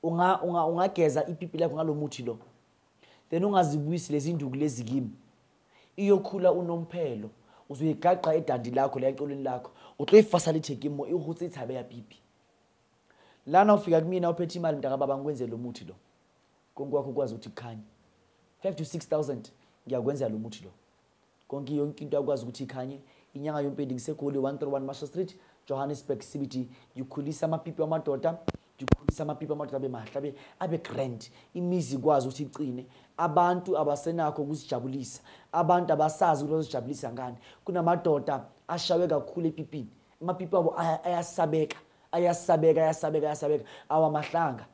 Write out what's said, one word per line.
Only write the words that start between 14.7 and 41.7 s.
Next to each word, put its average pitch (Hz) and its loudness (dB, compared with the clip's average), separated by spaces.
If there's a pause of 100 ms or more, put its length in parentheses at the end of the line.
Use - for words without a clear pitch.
mntakababa, 139 0
ngikwenze 139 -4
lo 113 -6
muthi 117 -10
lo. 87 -18 (800)
Konke 143 -8
kwakho 139 0
ukwazi 123 -2
ukuthi 110 -14
kukhanye. 113 -14 (800)
Five 185 -4
to 151 -6
six 165 -10
thousand, 139 -2 (380)
ngiyakwenza 127 0
lo 107 -4
muthi 110 -10
lo. 92 -18 (760)
Konke 143 -6
yonke 147 -2
into 147 -2
yakwazi 139 0
ukuthi 123 -10
ikhanye. 135 -8 (340)
Inyanga 147 -4
yompedu 139 -4
ngiseGoli, 143 -4
one 135 0
three 139 -4
one 135 -2
Marshall 139 -8
Street, 185 -6 (320)
Johannesburg 139 -4
C - -10
B 139 -2
D. 131 -6 (300)
Ngikhulisa 143 -6
amapipi 160 -2
amadoda, 160 -2 (400)
ngikhulisa - 2
amapipi 151 -4
amadoda 143 -6
abe 135 -2
mahle, 113 -8
abe, 139 -6 (240)
abe 165 -2
grand. 131 -6 (240)
Imizi 175 0
ikwazi 139 4
ukuthi 131 -6
icine. 127 -6 (320)
Abantu 175 2
abasenakho 151 0
ukuzijabulisa. 135 -6 (300)
Abantu 170 4
abasazi 156 2
ukuthi 151 -2
bazijabulisa 131 -6
ngani. 123 -10 (260)
Kunamadoda 165 0 (220)
ashawe 170 2
kakhulu 160 -2
epipini. 156 -6 (320)
Amapipi 180 -4
abo 170 2
aya-, 165 0
ayasabeka, 160 0 (340)